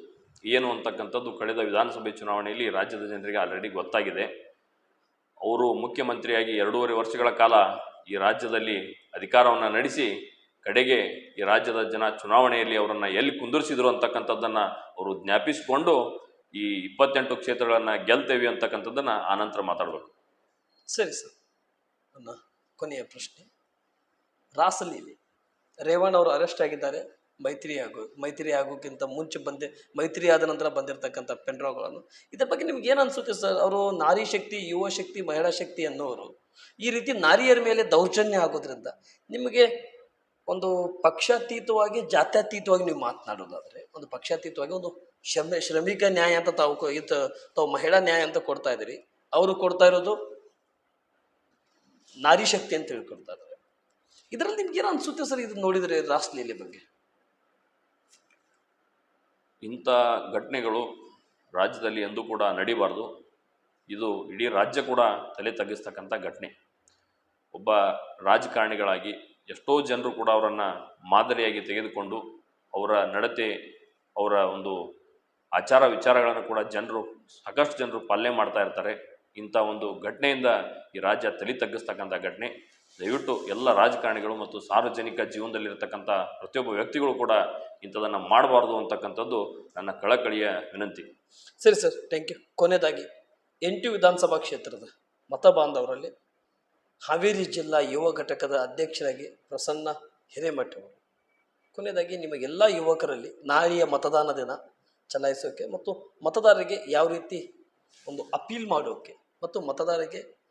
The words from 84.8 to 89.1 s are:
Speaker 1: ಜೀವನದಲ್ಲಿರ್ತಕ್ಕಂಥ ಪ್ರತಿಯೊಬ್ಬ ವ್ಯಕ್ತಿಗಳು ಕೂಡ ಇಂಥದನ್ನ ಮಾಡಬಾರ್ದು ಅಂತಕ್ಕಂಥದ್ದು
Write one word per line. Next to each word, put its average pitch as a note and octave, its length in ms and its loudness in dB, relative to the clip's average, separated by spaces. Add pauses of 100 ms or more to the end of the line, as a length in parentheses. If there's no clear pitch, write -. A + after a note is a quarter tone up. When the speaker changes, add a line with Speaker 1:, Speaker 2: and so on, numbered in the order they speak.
Speaker 1:
ಜೀವನದಲ್ಲಿರ್ತಕ್ಕಂಥ G#2+ 880 -6
ಪ್ರತಿಯೊಬ್ಬ G2+ 600 -4
ವ್ಯಕ್ತಿಗಳು B2+ 440 -2
ಕೂಡ A#2+ 160 -2 (520)
ಇಂಥದನ್ನ G#2 340 -4
ಮಾಡಬಾರ್ದು A#2 600 6
ಅಂತಕ್ಕಂಥದ್ದು G#2 1000 -4